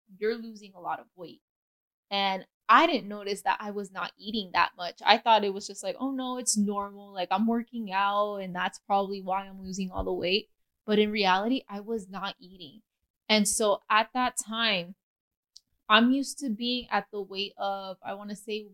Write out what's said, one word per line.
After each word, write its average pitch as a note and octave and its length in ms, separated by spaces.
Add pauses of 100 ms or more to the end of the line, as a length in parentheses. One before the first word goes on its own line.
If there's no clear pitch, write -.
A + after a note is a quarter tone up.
(180)
you're A3+ 200
losing G#3 360
a F3+ 60
lot D#3+ 180
of - 160
weight." F3 280 (680)
And G3 360 (200)
I B3+ 200
didn't A3+ 220
notice G3+ 340
that - 180
I G#3+ 100
was G3+ 220
not F3+ 240
eating G3 380
that F3 240
much. F3 260
I A3 140
thought A3 260
it G3 80
was G3+ 140
just - 180
like, F#3+ 160
"Oh C4+ 100
no, B3+ 280
it's A3 180
normal. G3+ 560
Like, F#3 180
I'm G3+ 160
working A#3 460
out G3+ 440
and F#3+ 180
that's F#3 240
probably G3 420
why F#3+ 260
I'm F#3+ 160
losing F#3+ 280
all F#3+ 140
the F#3 80
weight." F3+ 360 (380)
But G#3 120
in G#3 120
reality, G#3 580
I G3+ 120
was G#3 280
not G3 320
eating. F3+ 400 (480)
And G#3+ 180
so G#3+ 440
at A3 240
that B3+ 240
time, G#3 560 (920)
I'm A#3 240
used C4+ 260
to C#4+ 100
being A#3+ 420
at G3+ 220
the G#3 80
weight G3 380
of, G3 440
I G3 120
wanna G#3 220
say G#3+ 380